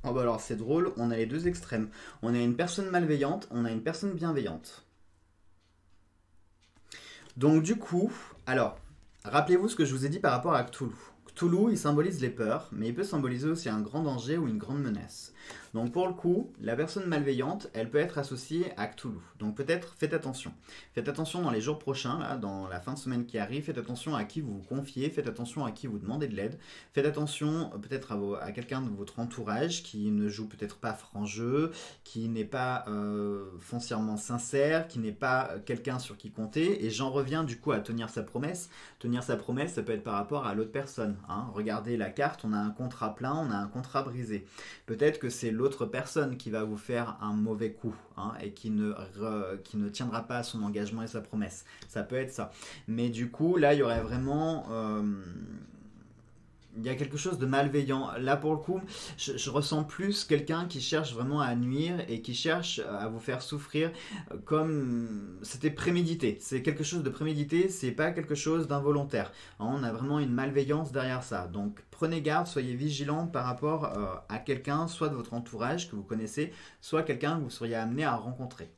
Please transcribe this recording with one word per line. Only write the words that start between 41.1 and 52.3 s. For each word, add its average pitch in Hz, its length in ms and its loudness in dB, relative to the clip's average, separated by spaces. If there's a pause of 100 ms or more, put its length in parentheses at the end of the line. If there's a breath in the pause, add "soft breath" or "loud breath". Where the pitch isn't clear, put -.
hein. 110 240 -4
Regardez 107 460 0
la 98 120 0
carte, 143 340 0
on 107 100 2
a 104 40 4
un 104 120 2
contrat 113 440 -4
plein, 131 200 -2
on 156 160 0
a 101 60 0
un 101 120 -2
contrat 127 340 -2
brisé. 117 440 -4 (400 loud breath)
Peut-être 117 320 4
que 127 100 -2
c'est 117 300 -2
l'autre 104 280 2
personne 127 500 -2
qui 117 140 -8
va 110 120 0
vous 107 140 -2
faire 117 440 -2
un 104 120 -2
mauvais 107 400 2
coup, 110 220 -4 (220)
hein, 104 240 -4
et 104 120 -6
qui - 180 -6
ne 104 220 2
re-, 98 720 -4
qui - 140 -8
ne 101 120 0
tiendra 117 340 -2
pas 123 160 -4
à 120 60 -2
son 113 180 -4
engagement 104 400 -2
et 110 60 -6
sa 113 120 -4
promesse. 104 440 -4 (240 loud breath)
Ça 101 160 -4
peut 127 120 -4
être - 160 -2